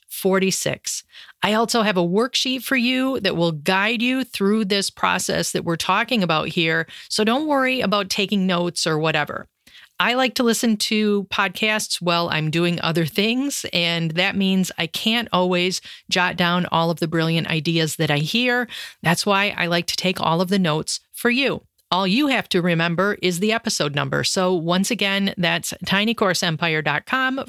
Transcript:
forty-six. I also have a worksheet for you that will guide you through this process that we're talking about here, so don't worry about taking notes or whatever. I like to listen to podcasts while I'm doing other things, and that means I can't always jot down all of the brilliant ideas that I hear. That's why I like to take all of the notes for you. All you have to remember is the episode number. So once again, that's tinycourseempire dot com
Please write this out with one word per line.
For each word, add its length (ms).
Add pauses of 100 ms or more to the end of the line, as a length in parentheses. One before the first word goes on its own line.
forty-six. 960 (400)
I 100
also 300
have 140
a 40
worksheet 640
for 120
you 440
that 160
will 160
guide 500
you 220
through 420
this 240
process 640
that 120
we're 120
talking 480
about 260
here, 380 (200)
so 160
don't 240
worry 340
about 280
taking 380
notes 400
or 100
whatever. 500 (540)
I 120
like 220
to 80
listen 340
to 480
podcasts 760
while 280
I'm 220
doing 280
other 260
things, 680
and 380
that 260
means 400
I 100
can't 460
always 480 (280)
jot 280
down 340
all 180
of 120
the 60
brilliant 420
ideas 480
that 120
I 100
hear. 500 (340)
That's 220
why 320
I 80
like 220
to 100
take 240
all 180
of 80
the 100
notes 440 (100)
for 180
you. 340 (280)
All 160
you 200
have 220
to 120
remember 600
is 200
the 100
episode 420
number. 300
So 300
once 360
again, 480
that's 360 (120)
tinycourseempire 960
dot 240
com 440